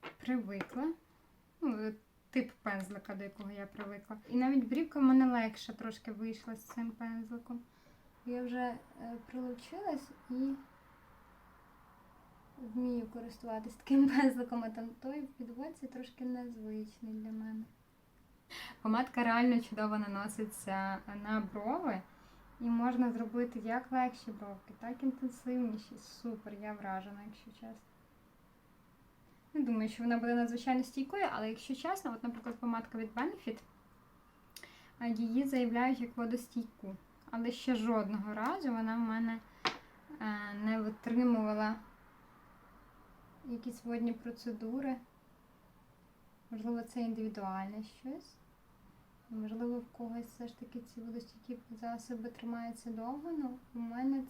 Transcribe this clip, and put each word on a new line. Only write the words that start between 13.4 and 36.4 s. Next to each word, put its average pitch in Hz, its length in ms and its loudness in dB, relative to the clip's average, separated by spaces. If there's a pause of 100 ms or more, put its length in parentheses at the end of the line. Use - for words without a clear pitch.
таким 277 340 8
<laughs> - 0 -
пензликом, 247 560 4
а 226 60 -4
там 226 180 -8 (140)
той 277 180 -4
в 269 60 -6
підводці 262 600 -8
трошки 254 380 -10
незвичний 220 880 -6
для 220 200 -6
мене. 220 320 -6 (1200)
Помадка 240 420 2
реально 233 360 8
чудово 214 380 0
наноситься 202 1000 -2 (260)
на 208 280 0
брови. 220 500 0 (580)
І 240 40 -4
можна 240 480 4
зробити 240 460 -2
як 226 340 -2
легші 254 400 0
бровки, 202 480 -12
так 247 220 -6
і 269 40 0
інтенсивніші. 247 920 -2
Супер, 220 560 -10
я 214 180 -8
вражена, 202 540 -6
якщо 214 240 -16
чесно. 226 380 -16 (1700)
Не 302 60 4
думаю, 226 280 4
що 226 140 -6
вона 233 160 4
буде 240 160 4
надзвичайно 240 500 4
стійкою, 269 480 0
але 214 160 -2
якщо 220 260 -6
чесно, 339 380 -2
от, 226 100 -6
наприклад, 233 360 -6
помадка 226 400 -2
від 220 140 -4
Benefit, 254 460 -2 (1400)
а, 240 80 -4
її 233 380 4
заявляють 254 560 4
як 240 160 -4
водостійку. 226 800 -4 (340)